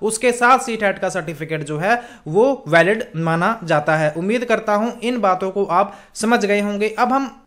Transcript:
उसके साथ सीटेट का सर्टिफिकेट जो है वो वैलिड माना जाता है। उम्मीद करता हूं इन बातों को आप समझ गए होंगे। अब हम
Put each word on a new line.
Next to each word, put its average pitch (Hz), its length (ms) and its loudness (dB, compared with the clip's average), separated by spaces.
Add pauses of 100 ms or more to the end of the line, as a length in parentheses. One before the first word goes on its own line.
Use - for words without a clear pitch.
उसके 220 300 0
साथ 247 260 4
सीटेट 220 400 -2
का 190 100 -4
सर्टिफिकेट 156 540 -6
जो 151 160 -6
है 220 220 0 (280)
वो 247 400 2
वैलिड 170 360 4 (120)
माना 165 480 0
जाता 156 320 2
है। 151 160 0
उम्मीद 214 320 -2
करता 220 300 0
हूं 220 260 0
इन 240 200 -4
बातों 190 300 0
को 196 140 -2
आप 180 340 0 (160)
समझ 220 300 0
गए 202 160 2
होंगे। 208 380 -2
अब 240 140 2
हम 269 180 -2 (160)